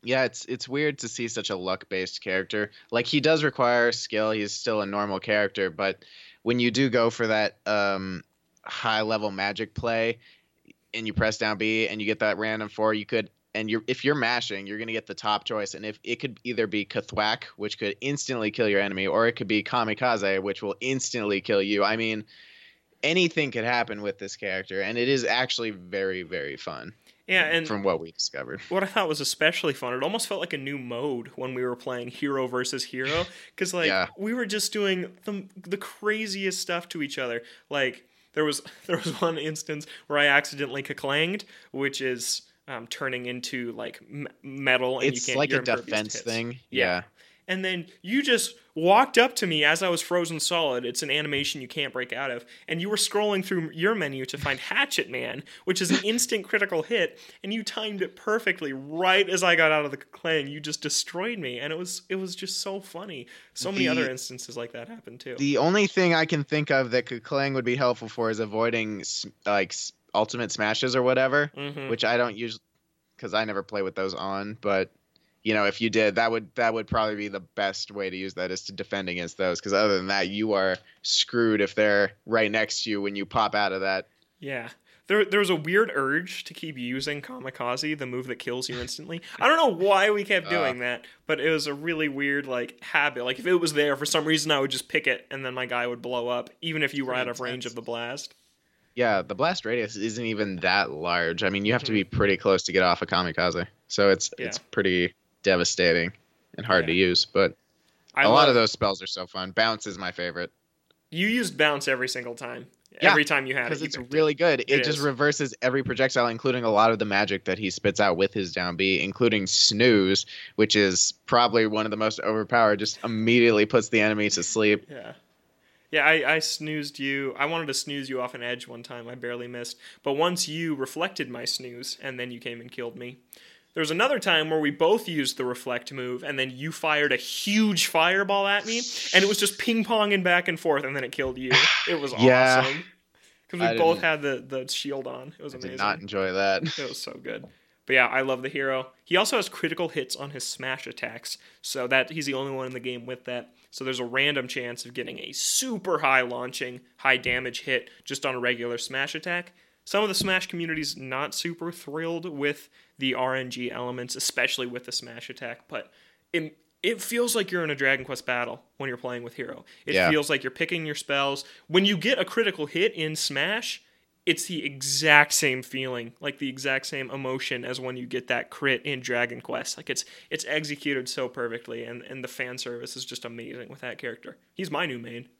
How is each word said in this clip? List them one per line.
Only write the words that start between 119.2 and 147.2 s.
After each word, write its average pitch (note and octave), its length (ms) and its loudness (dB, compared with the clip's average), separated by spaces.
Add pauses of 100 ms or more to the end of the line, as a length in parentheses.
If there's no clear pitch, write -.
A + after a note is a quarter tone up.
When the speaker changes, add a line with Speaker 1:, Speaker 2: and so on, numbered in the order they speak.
Speaker 1:
Snooze, G#2 800 6 (300)
which G#2+ 220 4
is F#2+ 360 4 (120)
probably A#2 420 6
one G#2+ 180 0
of G#2 60 -2
the G#2 60 -4
most A2 240 0
overpowered. A2 580 4
Just G#2+ 240 -4
immediately A2+ 640 6
puts A2 240 2
the A2+ 100 4
enemy G#2 300 2
to F#2 140 0
sleep. G#2 460 2
Speaker 2:
Yeah. B2 240 -12 (800)
Yeah, D3+ 140 4
I, D3+ 300 4
I D#3+ 40 2
snoozed D3+ 600 -6
you. C#3 380 -2
I C#3 80 0
wanted E3 220 -2
to C#3 60 -4
snooze C#3 360 -6
you C3 120 -4
off B2 120 -6
an B2 100 -12
edge B2 240 -6
one A#2+ 160 -14
time. A#2+ 240 -14
I B2 80 -12
barely A#2+ 320 -8
missed. A#2+ 300 -10 (260)
But C#3 100 0
once F3 340 2
you D#3+ 260 -4
reflected D3+ 560 -4
my A#2+ 160 -10
snooze, B2 560 -6
and C3 180 -8
then B2 120 -6
you A#2+ 80 -12
came A#2+ 220 -10
and B2 100 -16
killed A#2 260 -8
me. B2 220 -12 (560)
There E3 60 0
was D#3 100 0
another A#3 280 2
time D#3+ 300 2
where D#3+ 100 2
we D3 120 2
both F3 360 4
used D3 300 0
the C3+ 80 -2
reflect B2 460 -4
move, B2+ 320 -6
and C#3+ 160 -4
then C3 100 0
you C3+ 220 -8
fired D3 400 2
a B2+ 60 4
huge G#3 680 2
fireball G3 600 4
at G3+ 180 2
me, A3+ 140 -2 (340)
and F#3 100 10
it G3 40 4
was G3+ 100 2
just G3 220 0
ping-ponging G#3+ 640 2
back F3+ 240 4
and E3+ 120 0
forth, C#3+ 260 2
and C3+ 100 -4
then C3+ 80 -2
it B2 80 -6
killed C3 260 -2
you. B2+ 140 -2 (360)
It E3+ 120 0
was C#3 140 -4
Speaker 1:
<sighs> - 60 -6
Yeah. B2+ 460 8
Speaker 2:
awesome. D3 180 -2 (640)
'Cause F3 100 -6
we F3 60 2
Speaker 1:
I A#2 120 2
Speaker 2:
both E3 200 6
Speaker 1:
didn't, - 60 -6
Speaker 2:
had D#3 180 2
the, C3+ 220 -2 (220)
the C3 60 -8
shield C3+ 360 -4
on. C3 300 -12
It - 60 -16
was C#3+ 100 -10
Speaker 1:
I B2+ 40 -12
Speaker 2:
amazing. B2+ 140 -10
Speaker 1:
did C3 80 -10
not G2+ 200 0
enjoy G2 320 -2
that. G2 320 2 (160)
Speaker 2:
It C#3 100 -6
was - 120 -10
so - 200 -10